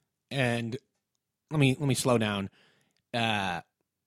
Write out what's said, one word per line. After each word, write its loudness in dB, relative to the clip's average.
And -2
let 0
me, 4
let -4
me 2
slow 2
down. -2
Uh, -2